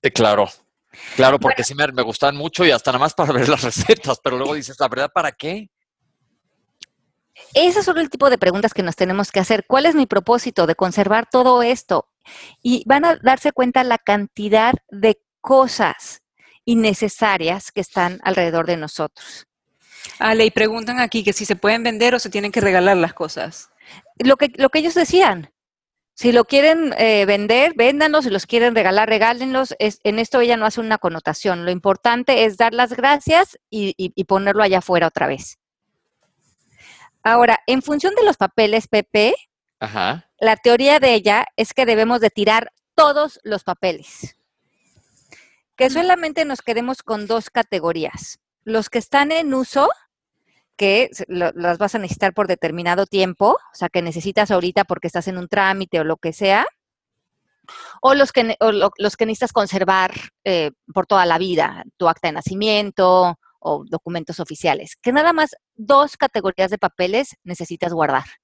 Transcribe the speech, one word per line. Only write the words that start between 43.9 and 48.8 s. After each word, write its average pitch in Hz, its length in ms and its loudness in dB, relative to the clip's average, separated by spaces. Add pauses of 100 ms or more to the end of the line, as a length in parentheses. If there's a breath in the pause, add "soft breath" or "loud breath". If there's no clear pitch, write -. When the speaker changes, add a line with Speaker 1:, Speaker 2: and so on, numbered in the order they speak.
Speaker 2:
Que 254 140 2
Speaker 3:
Mm. 262 40 -4
Speaker 2:
solamente 339 520 0
nos 277 160 -8
quedemos 240 420 -6
con 208 240 -8
dos 226 220 -4
categorías. 165 920 -4 (240)
Los 220 260 -4